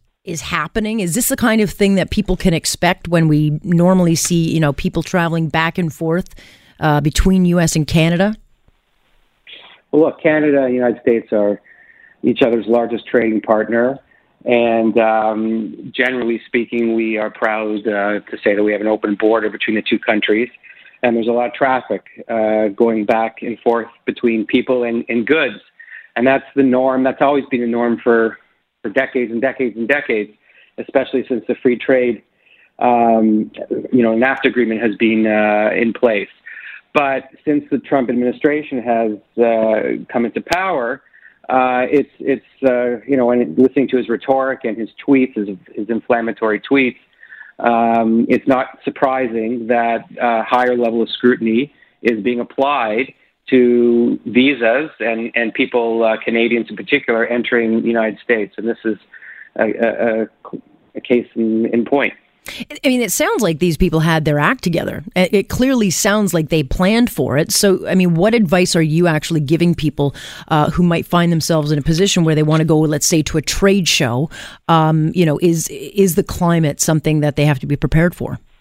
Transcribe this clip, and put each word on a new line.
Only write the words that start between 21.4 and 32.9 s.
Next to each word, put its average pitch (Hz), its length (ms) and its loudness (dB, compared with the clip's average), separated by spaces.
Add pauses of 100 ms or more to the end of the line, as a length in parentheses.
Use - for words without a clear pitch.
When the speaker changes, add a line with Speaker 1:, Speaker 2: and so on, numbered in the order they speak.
Speaker 2:
of 120 80 -6
traffic, 127 540 -2 (200)
uh, 110 420 0
going 110 360 0
back 113 380 -2
and 113 160 -8
forth 117 280 0 (180)
between 113 420 -2
people 127 360 0
and, 117 260 -4
and 117 180 -2
goods. 143 320 0 (560)
And 120 100 0
that's 131 200 2 (100)
the 139 80 4
norm. 131 400 2
That's 131 180 -2
always 143 300 2
been 120 100 -2
the 120 60 -2
norm 117 360 0
for, 113 360 2 (420)
for 110 80 -8
decades 123 420 -2
and 117 100 -4
decades 120 360 -4
and 113 100 -4
decades, 113 460 -2 (460)
especially 131 500 -2
since 120 180 -4
the 123 140 0
free 123 160 2
trade, 123 460 0 (560)
um, 113 720 2 (400)